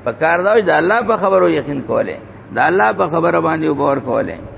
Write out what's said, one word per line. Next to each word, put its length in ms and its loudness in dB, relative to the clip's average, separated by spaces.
په 80 -2
کار 300 0
دا 120 2
وي، 80 4
د 80 0
الله 320 2
په 160 0
خبرو 320 2
یقین 320 -2
کولی، 360 -2
د 40 0
الله 340 2
په 140 0
خبره 340 0
باندې 380 -2
باور 180 0
کولی. 400 -4